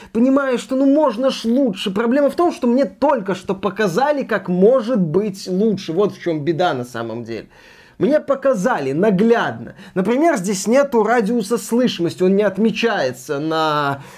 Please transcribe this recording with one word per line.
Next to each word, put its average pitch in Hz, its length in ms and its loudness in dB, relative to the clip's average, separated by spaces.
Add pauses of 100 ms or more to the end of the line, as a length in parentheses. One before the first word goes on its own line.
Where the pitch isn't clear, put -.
(100)
понимаешь, 262 500 2
что, - 140 -6
ну, 269 120 2
можно 269 420 2
ж - 160 -4
лучше. 233 460 0
Проблема 233 400 2
в 277 40 -8
том, 349 160 2
что - 160 -4
мне 240 200 2
только 247 480 0
что 190 200 -6
показали, 214 680 0
как 196 260 -4
может 214 540 4
быть 190 440 -2
лучше. 190 460 -2
Вот 196 220 0
в - 80 -20
чем 160 240 -2
беда 170 260 0
на 123 140 -4
самом 117 380 -8
деле. 110 240 -10 (500)
Мне 262 220 2
показали 247 720 -2
наглядно. 185 840 0 (200)
Например, 247 440 2
здесь 190 280 -4
нету 247 360 2
радиуса 226 560 0
слышимости, 180 640 -2
он 190 140 2
не 208 60 2
отмечается 190 960 -2
на, 151 600 -2 (180)